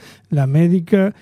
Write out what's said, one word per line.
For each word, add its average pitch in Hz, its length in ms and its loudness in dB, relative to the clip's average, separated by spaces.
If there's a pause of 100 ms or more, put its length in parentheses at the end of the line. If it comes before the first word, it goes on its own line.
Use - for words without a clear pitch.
(280)
la 143 180 -2
médica, 175 760 0